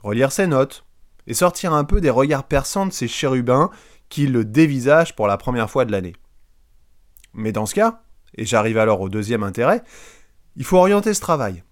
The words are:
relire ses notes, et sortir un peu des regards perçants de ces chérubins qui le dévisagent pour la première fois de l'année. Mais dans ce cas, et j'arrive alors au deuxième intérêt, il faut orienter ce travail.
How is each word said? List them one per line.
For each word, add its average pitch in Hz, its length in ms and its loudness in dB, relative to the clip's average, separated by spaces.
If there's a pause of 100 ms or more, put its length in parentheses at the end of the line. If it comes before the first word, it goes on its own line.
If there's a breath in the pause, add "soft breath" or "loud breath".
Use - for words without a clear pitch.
relire 117 280 0
ses 196 160 -2
notes, 139 380 -2 (420)
et 120 80 -10
sortir 175 400 -2
un 147 100 0
peu 202 160 2
des 151 100 2
regards 135 380 0
perçants 143 380 -2
de 185 60 -6
ces - 140 -6
chérubins 131 640 0 (380 loud breath)
qui 143 180 0
le 123 180 2
dévisagent 143 720 2
pour 104 140 0
la 101 80 2
première 117 340 -4
fois 131 140 2
de 107 80 -2
l'année. 92 240 -6 (1200)
Mais 110 180 -4
dans 107 140 -4
ce - 80 -8
cas, 226 280 0 (320)
et 110 120 -8
j'arrive 110 320 0
alors 110 240 2
au 95 60 -6
deuxième 107 360 -4
intérêt, 123 400 0 (720 loud breath)
il 135 80 -10
faut 185 140 2
orienter 202 360 2
ce - 60 -6
travail. 107 520 -4